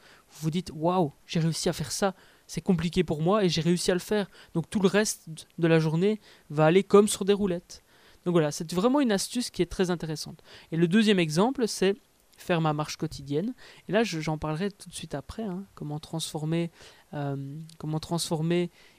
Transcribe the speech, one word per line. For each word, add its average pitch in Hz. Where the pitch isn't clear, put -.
Vous -
vous 160
dites, « 175
Waouh, 165
j'ai 175
réussi 165
à 175
faire -
ça. 196
C'est -
compliqué 175
pour 156
moi 202
et 185
j'ai 156
réussi 170
à 185
le 175
faire. » 208
Donc 175
tout -
le 190
reste 170
de 165
la 165
journée 170
va 151
aller 185
comme 208
sur -
des 190
roulettes. 196
Donc 180
voilà, 156
c'est 165
vraiment 254
une 240
astuce 214
qui -
est 170
très 180
intéressante. 160
Et 165
le 170
deuxième 202
exemple, 190
c'est 196
faire 170
ma 156
marche 151
quotidienne. 156
Et 156
là, 220
je, 170
j'en 156
parlerai 156
tout -
de -
suite -
après, 180
hein, 190
comment 147
transformer, 165
euh, 139
comment 156
transformer 170